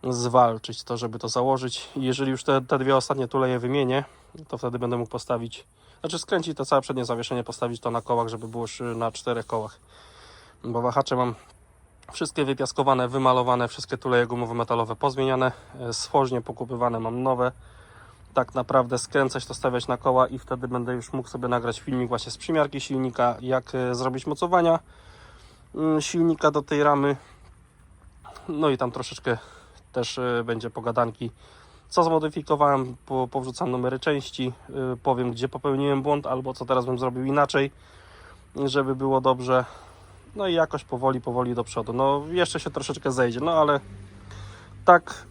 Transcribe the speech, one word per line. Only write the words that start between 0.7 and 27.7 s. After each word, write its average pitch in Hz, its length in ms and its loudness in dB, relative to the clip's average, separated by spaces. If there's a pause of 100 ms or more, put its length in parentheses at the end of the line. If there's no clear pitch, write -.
to, 120 140 -4
żeby 110 220 -6
to 120 80 -6
założyć. 127 680 0
I 139 80 -2
jeżeli 131 280 0
już 131 120 -4
te, 135 180 4
te 131 180 0
dwie 131 160 4
ostatnie 131 320 0
tuleje 127 320 0
wymienię, 131 440 0 (440)
to - 100 -8
wtedy 120 220 -4
będę 120 180 -2
mógł 117 140 -4
postawić, 117 540 -6 (340)
znaczy 165 200 -6
skręcić 165 380 -2
to 135 80 -4
całe 135 160 4
przednie 127 240 -4
zawieszenie, 120 380 -4
postawić 120 380 -6
to 120 100 -4
na 117 100 -2
kołach, 117 260 0
żeby 113 200 -8
było 117 160 -6
już - 180 -10 (140)
na 113 160 -2
czterech 117 340 -4
kołach. 110 340 -6 (840)
Bo 117 180 -2
wahacze 123 340 0
mam 123 200 0 (760)
wszystkie 151 340 -2
wypiaskowane, 131 600 2
wymalowane, 127 600 2
wszystkie - 300 -8
tuleje 123 300 2
gumowe, 120 260 -4
metalowe 117 420 0
pozmieniane, 131 560 2 (280)
e, 120 140 -6
swoźnie 127 480 0
pokupywane, 120 580 -4
mam 117 240 -4
nowe. 127 280 2 (840)
Tak 127 220 0
naprawdę 123 420 2
skręcać 135 480 0
to, - 80 -10
stawiać 123 340 -2
na 123 100 -2
koła 127 300 4
i 131 120 -8
wtedy 127 280 -6
będę 123 260 -4
już 117 200 -8
mógł 131 160 -6
sobie 123 180 -6
nagrać 120 320 -2
filmik 127 300 -2
właśnie 117 220 -4
z - 60 -12
przymiarki 143 440 0
silnika, 123 600 0
jak, 127 340 -2
e, 123 200 0
zrobić 131 320 -4
mocowania, 170 520 4 (960)
mm, 156 260 2
silnika 165 500 2
do 147 100 0
tej 147 220 0
ramy. 143 320 4 (1300)